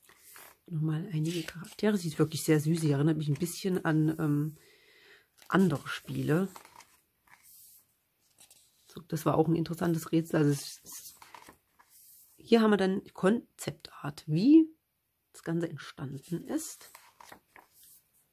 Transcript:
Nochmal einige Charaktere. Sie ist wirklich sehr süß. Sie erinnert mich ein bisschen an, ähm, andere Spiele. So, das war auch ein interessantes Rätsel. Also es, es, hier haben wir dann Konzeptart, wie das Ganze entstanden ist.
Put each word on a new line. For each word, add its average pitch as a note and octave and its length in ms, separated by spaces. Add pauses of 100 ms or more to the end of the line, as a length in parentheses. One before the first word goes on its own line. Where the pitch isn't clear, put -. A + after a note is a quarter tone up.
(680)
Nochmal D#3 440
einige D#3+ 320
Charaktere. G#3 540
Sie F3 120
ist D3 100
wirklich D3+ 240
sehr D#3 180
süß. D#3+ 220
Sie D#3 80
erinnert D3 260
mich D3+ 120
ein C#3+ 100
bisschen F3+ 440
an, D#3 360
ähm, D3+ 380 (920)
andere E3+ 400
Spiele. C#3+ 600 (2500)
So, - 160
das D#3 160
war D3+ 120
auch D#3 120
ein E3 80
interessantes E3 560
Rätsel. E3 240
Also D3 140
es, - 340
es, - 300 (1200)
hier - 240
haben G#3+ 120
wir G3+ 40
dann F#3+ 260 (120)
Konzeptart, - 1120
wie C#4 420 (640)
das - 120
Ganze E3+ 260
entstanden D3 760
ist. - 460 (1400)